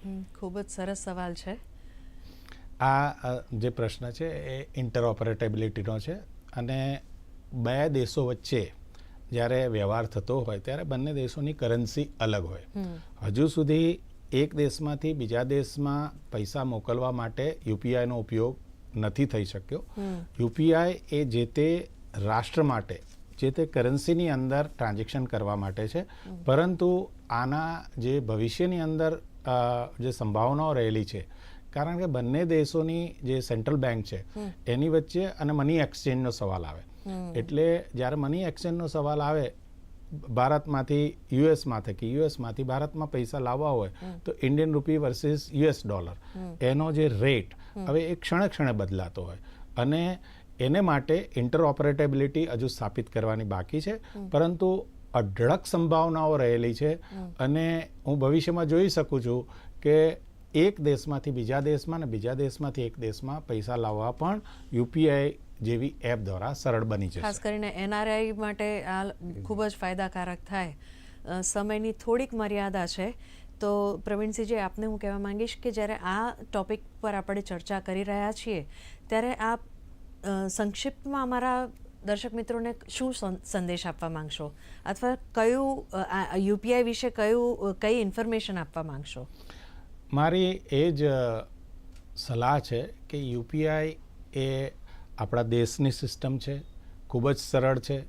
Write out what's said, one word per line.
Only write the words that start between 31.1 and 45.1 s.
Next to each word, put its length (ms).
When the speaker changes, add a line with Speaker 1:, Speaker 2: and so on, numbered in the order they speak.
Speaker 2:
કારણ 240
કે 80
બંને 400
દેશોની 800
જે 160
સેન્ટ્રલ 360
બેંક 300
છે, 160
Speaker 1:
હમ. 160
Speaker 2:
એની 220
વચ્ચે 360
અને 260
મની 260
એક્સચેન્જનો 520
સવાલ 360
આવે. 160
Speaker 1:
હમ. 260
Speaker 2:
એટલે 500
જ્યારે 200
મની 280
એક્સચેન્જનો 440
સવાલ 340
આવે, 320
ભારતમાંથી 880
યુ 140
એસમાં 360
કે 260
યુ 160
એસમાંથી 400
ભારતમાં 480
પૈસા 280
લાવવા 300
હોય, 220
Speaker 1:
હમ. 160
Speaker 2:
તો 160
ઇન્ડિયન 300
રૂપી 240
વર્સિસ 560